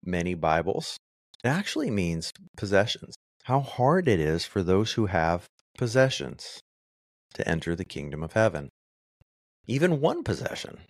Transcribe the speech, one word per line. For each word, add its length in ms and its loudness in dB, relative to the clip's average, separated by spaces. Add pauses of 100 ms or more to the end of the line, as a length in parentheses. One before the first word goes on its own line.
many 300 -2
Bibles, 600 0 (460)
it 60 2
actually 420 -2
means 440 -2 (200)
possessions. 600 0 (300)
How 160 2
hard 480 2
it 120 4
is 240 2
for 180 -2
those 300 2
who 140 0
have 400 0 (320)
possessions 840 -2 (720)
to 160 -4
enter 260 -2
the 120 -8
kingdom 360 -10
of 120 -10
heaven. 340 2 (960)
Even 360 2
one 200 0
possession. 680 -6